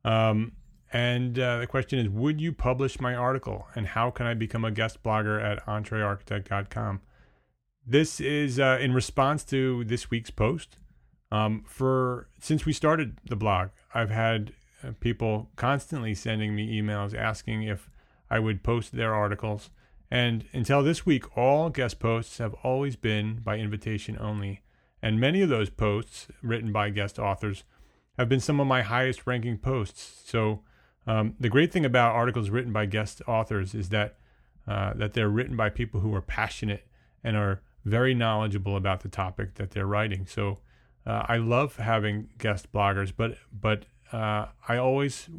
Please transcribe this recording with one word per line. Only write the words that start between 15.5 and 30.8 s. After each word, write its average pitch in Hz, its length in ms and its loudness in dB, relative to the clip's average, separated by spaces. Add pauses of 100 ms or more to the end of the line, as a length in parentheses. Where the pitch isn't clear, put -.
constantly 127 580 -2
sending 107 420 -2
me 107 260 -2
emails 104 360 -2
asking 110 460 -4
if 104 260 -6 (400)
I 113 100 2
would 110 240 0
post 117 300 0
their 113 200 0
articles. 104 560 -2 (440)
And 120 380 2
until 139 320 2
this 156 220 2
week, 135 320 2
all 143 320 4
guest 123 300 -2
posts 113 400 0
have 110 140 -4 (100)
always 131 340 0
been 107 440 0
by 104 160 -2
invitation 107 640 -4
only. 104 420 -4 (400)
And 110 200 4
many 165 200 4
of 185 60 6
those 110 220 2
posts 107 580 -2 (140)
written 113 320 -2
by 104 160 2
guest 101 280 -2
authors 101 460 -2 (540)
have 123 100 2
been 127 140 4
some 147 180 2
of 139 80 2
my 127 140 4
highest 127 440 -2
ranking 120 320 -2
posts. - 680 -4
So, 110 380 0 (440)